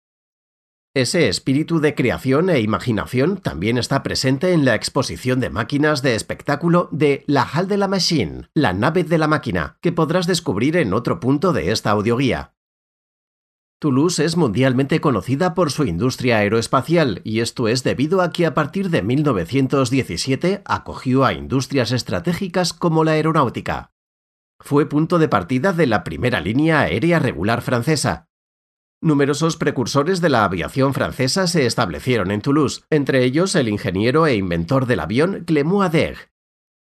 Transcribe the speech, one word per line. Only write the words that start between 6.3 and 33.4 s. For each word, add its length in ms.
de 360
La 160
Halle 260
de 100
la 100
Machine, 680
la 200
nave 300
de 140
la 100
máquina, 520
que 120
podrás 340
descubrir 500
en 180
otro 260
punto 340
de 160
esta 200
audioguía. 640
Toulouse 420
es 180
mundialmente 640
conocida 500
por 180
su 140
industria 540
aeroespacial, 880
y 160
esto 280
es 160
debido 380
a 100
que 140
a 80
partir 340
de 140
mil 200
novecientos 680
diecisiete 720
acogió 640
a 80
industrias 580
estratégicas 800
como 320
la 60
aeronáutica. 840
Fue 280
punto 320
de 100
partida 460
de 120
la 180
primera 360
línea 400
aérea 380
regular 420
francesa. 720
Numerosos 560
precursores 640
de 80
la 140
aviación 500
francesa 520
se 200
establecieron 640
en 100
Toulouse, 480
entre 360
ellos 300